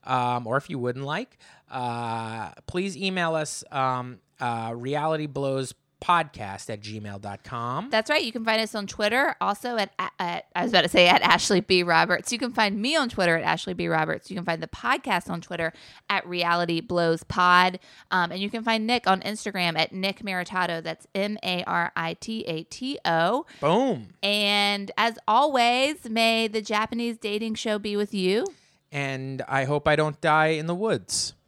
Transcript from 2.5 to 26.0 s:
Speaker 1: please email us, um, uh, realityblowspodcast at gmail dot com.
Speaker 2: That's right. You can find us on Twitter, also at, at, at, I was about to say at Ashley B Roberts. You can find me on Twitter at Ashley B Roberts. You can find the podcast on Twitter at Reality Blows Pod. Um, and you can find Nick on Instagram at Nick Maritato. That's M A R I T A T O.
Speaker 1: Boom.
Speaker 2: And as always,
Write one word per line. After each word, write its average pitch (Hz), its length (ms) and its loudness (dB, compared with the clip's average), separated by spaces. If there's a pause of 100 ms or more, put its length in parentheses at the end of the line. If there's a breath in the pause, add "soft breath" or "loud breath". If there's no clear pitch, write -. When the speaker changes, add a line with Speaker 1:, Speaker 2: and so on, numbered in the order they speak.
Speaker 1:
please 185 320 -6
email 180 360 -2
us, 156 380 -4
um, 127 460 -2 (220)
uh, 117 320 -4
realityblowspodcast 139 2000 -2
at 104 100 -8
gmail 104 400 -10
dot 101 240 -10
com. 127 460 -6
Speaker 2:
That's 330 200 0
right. 302 140 0
You 226 80 -6
can 226 120 -6
find 220 160 2
us 220 140 -4
on 208 120 -6
Twitter, 240 540 0
also 202 360 -2
at, 196 220 -2
at, - 200 -4
at, 175 280 -4 (100)
I 175 60 0
was 247 100 0
about 180 100 8
to 170 60 2
say 175 200 8
at 175 140 6
Ashley 185 380 6
B 180 220 2
Roberts. 170 500 2
You 233 60 -4
can 240 140 -2
find 208 280 0
me 277 160 0
on 269 120 2
Twitter 175 280 2
at 165 80 -2
Ashley 165 300 -2
B 170 120 -4
Roberts. 160 440 -2
You 185 60 -8
can 175 80 -8
find 165 180 -4
the 160 60 -8
podcast 240 600 -2
on 175 100 -6
Twitter 165 320 -4 (360 loud breath)
at 196 180 -2
Reality 170 540 0
Blows 170 420 0
Pod. 180 560 4 (320 loud breath)
Um, 175 220 0
and 185 80 -6
you 202 100 -2
can 226 140 -6
find 220 220 0
Nick 240 200 0
on 190 140 4
Instagram 190 580 -2
at 160 140 0
Nick 190 280 -4
Maritato. 180 640 -4
That's 165 320 -10
M 208 300 -2
A 180 220 -2
R 175 280 0
I 165 200 -4
T 220 320 -8
A 160 180 -6
T 269 400 -8
O. 175 420 2 (140 loud breath)
Speaker 1:
Boom. 165 480 2 (140)
Speaker 2:
And 202 720 0
as 220 220 0 (100)
always, 262 800 4